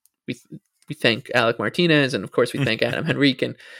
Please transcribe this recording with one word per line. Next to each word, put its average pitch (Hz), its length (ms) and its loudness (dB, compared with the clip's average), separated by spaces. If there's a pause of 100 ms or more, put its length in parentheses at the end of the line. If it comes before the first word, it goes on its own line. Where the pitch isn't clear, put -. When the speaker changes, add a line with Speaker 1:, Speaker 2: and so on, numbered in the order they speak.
(260)
Speaker 1:
we, 123 140 -10 (480)
we 147 80 -10
thank 117 400 0
Alec 117 240 2
Martinez, 143 540 2
and 98 100 -4
of - 80 -12
course 120 220 2
we 139 100 -2
thank 113 180 0
Speaker 2:
<laughs> - 0 -
Speaker 1:
Adam 120 280 -2
Henrique, 131 320 2
and 120 140 -4 (240)